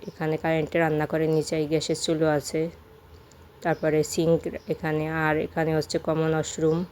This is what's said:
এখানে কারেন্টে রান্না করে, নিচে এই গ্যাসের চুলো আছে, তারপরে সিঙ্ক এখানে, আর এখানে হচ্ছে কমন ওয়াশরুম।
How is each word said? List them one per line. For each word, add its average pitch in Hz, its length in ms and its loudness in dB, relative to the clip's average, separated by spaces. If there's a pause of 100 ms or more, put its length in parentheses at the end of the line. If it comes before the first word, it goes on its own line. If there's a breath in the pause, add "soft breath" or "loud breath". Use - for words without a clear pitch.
এখানে 156 300 -4
কারেন্টে 160 420 0
রান্না 156 280 2
করে, 160 200 0
নিচে 156 300 0
এই 151 100 0
গ্যাসের 156 300 0
চুলো 160 300 0
আছে, 156 440 0 (920)
তারপরে 156 400 2
সিঙ্ক 165 380 2 (280)
এখানে, 156 420 -2
আর 156 260 2
এখানে 160 400 0
হচ্ছে 156 220 0
কমন 160 340 0
ওয়াশরুম। 160 580 0